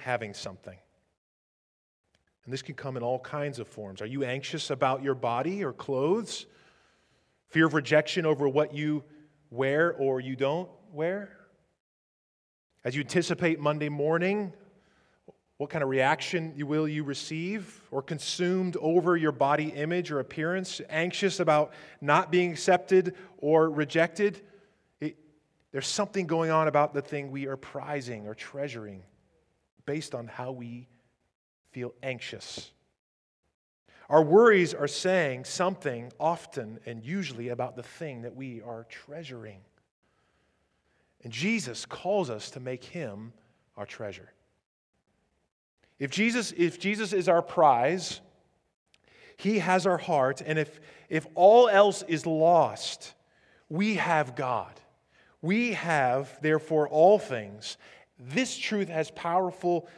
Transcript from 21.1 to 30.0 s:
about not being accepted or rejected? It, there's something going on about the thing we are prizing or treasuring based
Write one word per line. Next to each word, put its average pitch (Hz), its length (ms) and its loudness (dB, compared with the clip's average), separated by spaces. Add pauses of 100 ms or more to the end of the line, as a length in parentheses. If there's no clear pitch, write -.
about 151 340 4 (280)
not 151 300 4
being 180 200 2
accepted 180 640 2 (220)
or 160 320 4
rejected? 165 720 0 (580)
It, 151 160 -8 (560)
there's 135 160 -6
something 196 380 -2
going 165 240 0
on 160 180 4
about 147 260 2
the 143 80 -4
thing 139 280 -8
we 139 160 -8
are 135 100 -6
prizing 131 720 -10
or 107 60 -8
treasuring 110 720 -12 (800)
based 151 300 -8